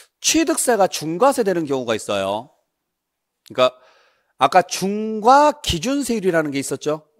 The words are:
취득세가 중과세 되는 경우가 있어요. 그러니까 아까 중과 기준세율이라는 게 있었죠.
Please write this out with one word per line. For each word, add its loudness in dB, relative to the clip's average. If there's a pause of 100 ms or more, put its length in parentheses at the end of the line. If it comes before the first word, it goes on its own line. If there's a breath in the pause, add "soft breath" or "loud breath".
(200 loud breath)
취득세가 0
중과세 0
되는 -2
경우가 -2
있어요. -4 (960)
그러니까 2 (640 soft breath)
아까 4
중과 2
기준세율이라는 -2
게 -4
있었죠. -4 (140)